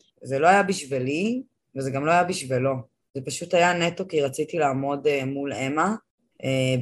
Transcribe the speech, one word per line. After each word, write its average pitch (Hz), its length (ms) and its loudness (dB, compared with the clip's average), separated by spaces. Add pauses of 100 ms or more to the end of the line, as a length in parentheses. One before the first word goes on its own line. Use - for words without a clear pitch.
(240)
זה 135 160 -2
לא 156 80 6
היה 196 160 6
בשבילי, 165 800 -2 (340)
וזה 135 160 -4
גם 135 140 -2
לא 156 60 2
היה 175 120 6
בשבילו. 135 500 -2 (420)
זה 135 100 -6
פשוט 170 280 -6
היה 175 200 4
נטו 170 340 -2
כי 156 140 0
רציתי 147 360 -2
לעמוד, 139 500 0
אה, 139 180 0
מול 139 280 -6
אמה, 151 420 -2 (480)
אה, 131 380 0